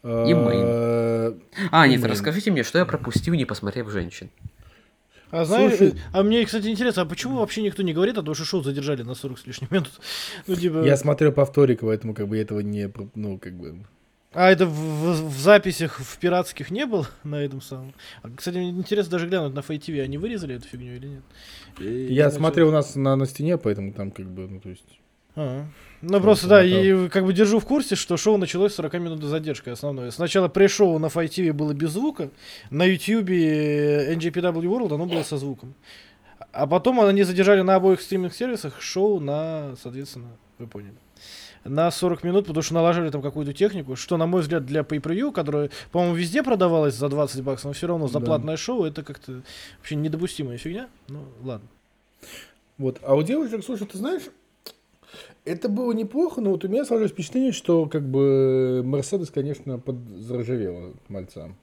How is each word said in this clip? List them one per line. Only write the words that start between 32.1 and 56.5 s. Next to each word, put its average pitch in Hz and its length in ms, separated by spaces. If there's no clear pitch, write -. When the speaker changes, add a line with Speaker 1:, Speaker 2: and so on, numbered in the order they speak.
Speaker 3:
на 156 140
Ютьюбе, 156 1200
э, 160 60
N 165 60
J 165 120
P 180 100
W 170 220
World, 196 320
оно 160 100
было 170 180
со 147 140
звуком. 135 360
А 147 160
потом 185 340
они 202 220
задержали 185 380
на 190 140
обоих 185 260
стриминг-сервисах 190 800
шоу 196 380
на, 147 600
соответственно, 127 440
вы 117 100
поняли, 101 280
на 156 280
сорок 175 320
минут, 190 240
потому 160 160
что 160 100
налажали 165 380
там 147 100
какую-то 143 320
технику, 170 420
что, 170 220
на 160 80
мой 180 160
взгляд, 151 240
для 147 160
pay-per-view, 160 500
которое, 147 380
по-моему, 175 240
везде 175 260
продавалось 170 540
за 135 140
двадцать 139 340
баксов, 135 220
но 143 80
всё 175 140
равно 160 200
за 120 120
Speaker 2:
Да. 117 60
Speaker 3:
платное 151 320
шоу — 233 260
это 151 200
как-то 131 400
вообще - 180
недопустимая 151 600
фигня. 196 320
Ну, 143 120
ладно. 113 240
Speaker 2:
Вот. 127 240
А 135 120
у 151 60
девушек, 226 420
слушай, 208 240
ты 190 100
знаешь, 294 260
это 170 240
было 233 240
неплохо, 247 480
но 196 100